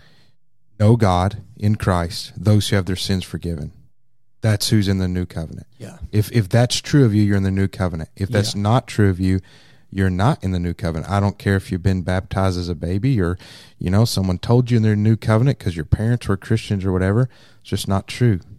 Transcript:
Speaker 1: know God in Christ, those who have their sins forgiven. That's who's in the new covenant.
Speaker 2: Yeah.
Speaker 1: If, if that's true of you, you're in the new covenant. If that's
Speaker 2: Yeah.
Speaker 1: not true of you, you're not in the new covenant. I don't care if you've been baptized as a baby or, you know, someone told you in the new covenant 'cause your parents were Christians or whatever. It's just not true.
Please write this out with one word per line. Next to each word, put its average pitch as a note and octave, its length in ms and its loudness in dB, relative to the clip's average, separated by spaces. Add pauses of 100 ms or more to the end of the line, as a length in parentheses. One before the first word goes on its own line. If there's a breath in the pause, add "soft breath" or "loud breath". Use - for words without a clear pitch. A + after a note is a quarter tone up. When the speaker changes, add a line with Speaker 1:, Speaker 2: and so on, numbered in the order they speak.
(800 soft breath)
Speaker 1:
know A2 180 6
God F#2 460 0 (140)
in G#2 200 0
Christ, F2 600 -2
those G#2 320 2
who G#2 80 0
have F#2 100 0
their F#2 100 -2
sins F#2+ 280 -4
forgiven. D#2+ 480 -8 (680)
That's G#2+ 280 0
who's G#2+ 200 2
in G2 100 0
the F#2 100 -2
new F2+ 180 -2
covenant. - 400 -12 (120)
Speaker 2:
Yeah. - 200 -18 (140)
Speaker 1:
If, G#2 180 0
if F#2 180 0
that's A#2+ 320 0
true C#3+ 240 4
of G#2 100 4
you, G#2+ 100 4
you're G2+ 120 2
in G2 60 2
the G2 80 0
new G2 180 0
covenant. E2+ 480 -6
If F#2+ 120 -4
that's G#2 260 0
Speaker 2:
Yeah. G2+ 80 -4
Speaker 1:
not A2+ 240 0
true G2+ 240 2
of F2 80 -2
you, F#2 220 2 (500 soft breath)
you're F#2+ 200 0
not G2 340 0
in F#2+ 80 -2
the F2+ 80 -2
new E2+ 140 -4
covenant. D#2+ 360 -6
I G2+ 80 2
don't G2+ 200 0
care G2 180 0
if - 160 -4
you've F2+ 100 -4
been F#2 200 0
baptized F#2 560 -2
as F2 100 -4
a F2 80 -4
baby G2 440 -2
or, F2 160 0 (420 loud breath)
you F2 120 -2
know, G#2 140 4
someone F#2+ 340 0
told A#2+ 320 2
you A#2+ 60 2
in A2 80 4
the G#2+ 100 2
new G#2+ 220 2
covenant A2+ 420 0
'cause F2 160 -6
your E2 120 -8
parents A#2 420 0
were G2 80 0
Christians G#2 480 -4
or F#2+ 80 0
whatever. G2 360 2 (340 soft breath)
It's - 80 -20
just - 180 -4
not G2 180 -2
true. A2+ 340 0 (180)